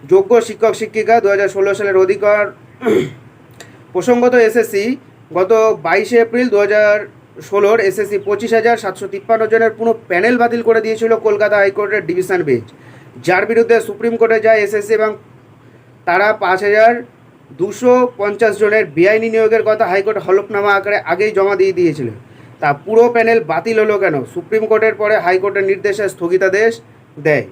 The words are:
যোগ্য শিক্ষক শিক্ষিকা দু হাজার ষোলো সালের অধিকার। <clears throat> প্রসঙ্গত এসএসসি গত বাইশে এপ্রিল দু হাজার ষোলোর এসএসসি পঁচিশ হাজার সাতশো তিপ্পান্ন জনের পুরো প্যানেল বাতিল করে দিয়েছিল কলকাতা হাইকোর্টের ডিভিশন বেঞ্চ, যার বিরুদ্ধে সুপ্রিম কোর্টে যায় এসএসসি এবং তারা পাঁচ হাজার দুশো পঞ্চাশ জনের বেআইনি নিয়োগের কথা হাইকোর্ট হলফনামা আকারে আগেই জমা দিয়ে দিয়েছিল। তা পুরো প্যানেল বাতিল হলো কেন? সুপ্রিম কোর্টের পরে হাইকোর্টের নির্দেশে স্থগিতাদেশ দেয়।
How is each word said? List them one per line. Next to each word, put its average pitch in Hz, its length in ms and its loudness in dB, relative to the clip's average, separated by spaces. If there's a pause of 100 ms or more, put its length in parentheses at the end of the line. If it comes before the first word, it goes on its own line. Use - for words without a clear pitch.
যোগ্য 196 320 4
শিক্ষক 220 340 -2
শিক্ষিকা 220 440 0
দু 202 100 0
হাজার 196 200 0
ষোলো 196 240 -2
সালের 202 240 -2
অধিকার। 202 540 0 (300)
<clears throat> - 1120 -6
প্রসঙ্গত 240 420 2
এসএসসি 226 600 0 (380)
গত 214 500 2
বাইশে 208 360 0
এপ্রিল 233 300 0
দু 202 80 0
হাজার 208 500 2 (340)
ষোলোর 208 380 2
এসএসসি 196 380 -2
পঁচিশ 208 360 -4
হাজার 226 240 2
সাতশো 196 300 -10
তিপ্পান্ন 220 400 -2
জনের 226 240 2
পুরো 226 220 -2 (140)
প্যানেল 208 300 0
বাতিল 240 240 0
করে 220 200 2
দিয়েছিল 220 340 -2
কলকাতা 208 400 0
হাইকোর্টের 202 500 0
ডিভিশন 180 380 -4
বেঞ্চ, 123 240 -2 (560)
যার 185 220 0
বিরুদ্ধে 226 360 2
সুপ্রিম 226 360 -6
কোর্টে 226 220 2
যায় 220 220 2
এসএসসি 208 320 -2
এবং 214 220 -2 (920)
তারা 196 280 2
পাঁচ 190 300 -2
হাজার 220 400 4 (540)
দুশো 247 600 0
পঞ্চাশ 202 420 0
জনের 214 260 2
বেআইনি 202 440 2
নিয়োগের 220 360 2
কথা 214 200 0
হাইকোর্ট 202 320 -2
হলফনামা 202 560 0
আকারে 196 240 0
আগেই 185 340 -2
জমা 196 240 0
দিয়ে 190 180 0
দিয়েছিল। 151 340 -2 (520)
তা 143 140 0
পুরো 220 360 2
প্যানেল 233 340 2
বাতিল 175 360 -2
হলো 214 180 2
কেন? 156 280 -2
সুপ্রিম 214 400 -4
কোর্টের 220 300 0
পরে 214 220 0
হাইকোর্টের 185 460 0
নির্দেশে 196 460 -2
স্থগিতাদেশ 185 720 0 (380)
দেয়। 147 320 0